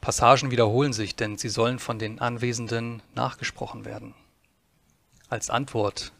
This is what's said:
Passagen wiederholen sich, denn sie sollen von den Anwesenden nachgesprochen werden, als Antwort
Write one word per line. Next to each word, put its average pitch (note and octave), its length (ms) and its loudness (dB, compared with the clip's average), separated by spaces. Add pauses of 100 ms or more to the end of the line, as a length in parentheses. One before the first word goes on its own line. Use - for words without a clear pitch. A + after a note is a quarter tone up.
Passagen B2+ 520 6
wiederholen A#2+ 400 4
sich, G#2+ 240 -4
denn G#2 220 -4
sie A#2+ 100 -6
sollen A#2 320 0
von A#2 180 -6
den A2 220 -6
Anwesenden A#2 800 -4 (140)
nachgesprochen - 680 -4
werden, A2+ 300 -12 (1120)
als - 220 -4
Antwort A#2 680 -2